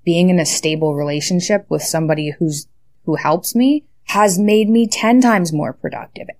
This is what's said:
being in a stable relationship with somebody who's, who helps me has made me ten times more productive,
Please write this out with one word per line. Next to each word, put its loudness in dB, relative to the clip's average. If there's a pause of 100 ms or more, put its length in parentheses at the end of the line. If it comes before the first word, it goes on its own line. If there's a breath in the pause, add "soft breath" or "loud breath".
being 4
in 2
a 0
stable -2
relationship -2
with -2
somebody -2
who's, -4 (380)
who -2
helps -2
me 2 (180)
has 2
made 2
me 4
ten 2
times 2
more -4
productive, -12 (120)